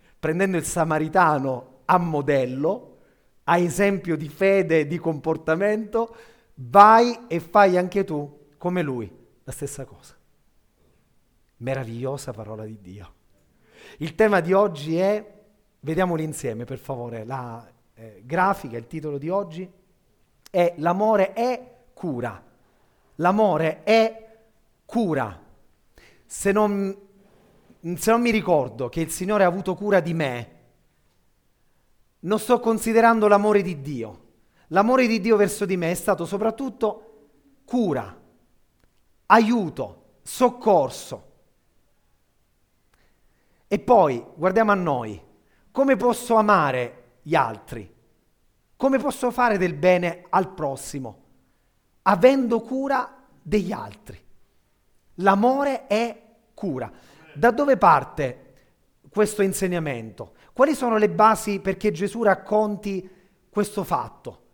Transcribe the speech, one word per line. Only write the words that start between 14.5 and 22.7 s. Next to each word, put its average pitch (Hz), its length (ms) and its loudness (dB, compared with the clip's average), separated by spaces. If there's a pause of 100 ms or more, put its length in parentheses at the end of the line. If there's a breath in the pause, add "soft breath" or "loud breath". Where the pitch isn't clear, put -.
oggi 165 460 0
è, 208 340 -2 (480)
vediamoli 160 440 -2
insieme 120 400 -8
per 127 140 -12
favore, 120 480 -10
la, 120 440 -12 (220)
eh, 107 320 -20
grafica, 160 540 -2
il 117 80 -14
titolo 147 320 -8
di 147 100 -8
oggi 180 420 -6 (800)
è 175 280 0
"L'amore 190 560 0
è - 480 -6 (100)
cura". 120 500 -8 (760)